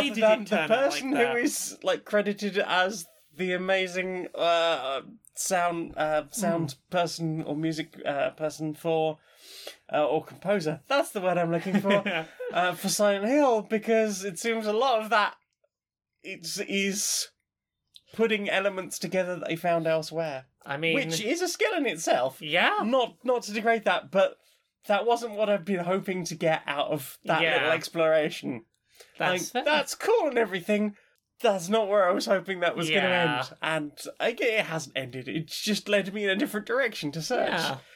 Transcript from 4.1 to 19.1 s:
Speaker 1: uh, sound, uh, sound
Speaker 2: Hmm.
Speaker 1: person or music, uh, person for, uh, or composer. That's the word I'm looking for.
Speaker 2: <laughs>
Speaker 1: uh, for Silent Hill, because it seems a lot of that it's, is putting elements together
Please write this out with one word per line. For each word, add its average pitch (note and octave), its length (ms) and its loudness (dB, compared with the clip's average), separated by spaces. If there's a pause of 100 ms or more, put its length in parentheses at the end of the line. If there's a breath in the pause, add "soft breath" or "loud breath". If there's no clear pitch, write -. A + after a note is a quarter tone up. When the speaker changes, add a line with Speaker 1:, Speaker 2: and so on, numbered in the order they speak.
Speaker 1:
uh, D#3+ 640 2 (340)
sound, F3 600 -2
uh, D#3 340 2
sound E3+ 420 0
Speaker 2:
Hmm. - 240 -6
Speaker 1:
person E3 460 -2
or D3 120 -6
music, D#3+ 400 -4 (100)
uh, C#3 260 0
person D#3 420 -4
for, D#3+ 460 0 (720 loud breath)
uh, D3 140 2
or C3+ 200 2
composer. D#3+ 640 -2
That's C#4 220 2
the G#3 100 -6
word F3+ 160 2
I'm E3+ 140 2
looking F3+ 280 0
for. G3 240 2 (360)
Speaker 2:
<laughs> - 140 -8
Speaker 1:
uh, F3+ 200 2
for F#3+ 160 -6
Silent G3+ 380 2
Hill, B3+ 340 4
because G#3+ 640 0
it F#3+ 120 -8
seems A3+ 300 -2
a G#3 60 0
lot A#3 280 2
of A3 100 -8
that G#3 240 2 (840)
it's, F3 380 -10
is G3 720 -2 (840)
putting G#3+ 360 0
elements F#3 500 -2
together F3+ 380 -2